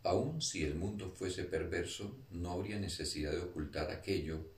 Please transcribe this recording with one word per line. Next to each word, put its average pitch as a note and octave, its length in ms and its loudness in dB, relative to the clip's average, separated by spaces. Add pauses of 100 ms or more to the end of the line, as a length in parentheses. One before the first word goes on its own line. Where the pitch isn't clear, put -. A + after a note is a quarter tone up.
Aun C#3 360 4
si F#2+ 240 0
el D2 100 2
mundo F#2 360 0
fuese F#2 340 -2
perverso, F2 720 0 (140)
no E2+ 220 -2
habría G#2 260 0
necesidad D#2 540 0
de D#2 80 2
ocultar D2+ 500 -2
aquello D#2+ 500 0 (160)